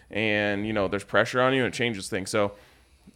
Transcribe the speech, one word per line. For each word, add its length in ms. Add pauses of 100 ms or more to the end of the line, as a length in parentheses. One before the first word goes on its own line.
and, 580
you 60
know, 160
there's 160
pressure 340
on 140
you 100
and 100
it 40
changes 320
things. 200
So 220 (640)